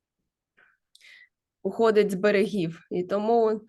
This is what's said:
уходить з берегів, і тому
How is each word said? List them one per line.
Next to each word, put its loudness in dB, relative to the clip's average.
уходить 2
з -4
берегів, -2
і -4
тому 0